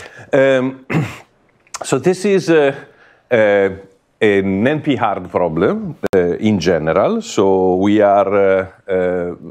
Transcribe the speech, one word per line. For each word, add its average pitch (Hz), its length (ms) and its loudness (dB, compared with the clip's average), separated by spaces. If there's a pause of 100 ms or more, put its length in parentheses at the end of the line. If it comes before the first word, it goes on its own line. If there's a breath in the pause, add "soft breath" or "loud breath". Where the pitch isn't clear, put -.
(320 loud breath)
Um, 135 580 0
<clears throat> - 920 -8
so - 140 -2
this 180 280 -2
is, 196 240 0
uh, 143 260 4 (560 loud breath)
uh, 101 380 4 (520)
an 98 460 2
N 147 140 -2
P-hard 107 480 -4
problem, 101 680 -2 (180)
uh, 87 260 2
in 107 200 0
general. 87 600 0
So 95 540 0
we 104 260 2
are, 101 340 2
uh, 95 560 -2
uh, 90 440 -4 (160)